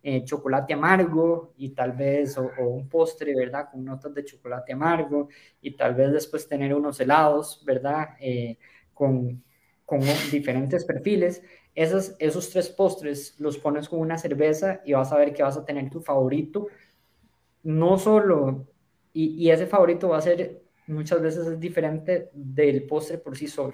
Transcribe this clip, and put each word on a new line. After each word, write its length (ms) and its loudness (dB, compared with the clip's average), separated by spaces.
eh, 200 -2
chocolate 480 -2
amargo 840 2
y 120 -10
tal 240 -2
vez, 440 0
o, 220 -4
o 80 0
un 220 -6
postre, 460 0
¿verdad? 360 -2
Con 140 -12
notas 280 -12
de 120 -8
chocolate 480 -12
amargo 560 0
y 100 -10
tal 240 0
vez 160 4
después 360 -4
tener 260 -2
unos 260 -2
helados, 680 2
¿verdad? 440 -2
Eh, 380 -6
con, 480 0
con 160 -2
diferentes 520 -2
perfiles. 580 0
Esos, 460 0
esos 300 -2
tres 200 -2
postres 720 -2
los 180 -4
pones 320 -4
con 100 -4
una 180 -2
cerveza 680 0
y 80 0
vas 200 2
a 40 4
ver 160 4
que 100 0
vas 140 0
a 80 -10
tener 240 -6
tu 120 -12
favorito. 680 -2
No 340 4
solo, 720 4
y, 220 -2
y 160 4
ese 160 4
favorito 420 4
va 80 2
a 40 0
ser, 420 0
muchas 340 -2
veces 260 -2
es 120 -6
diferente 720 -2
del 520 0
postre 320 -4
por 200 -12
sí 100 -8
solo. 260 -6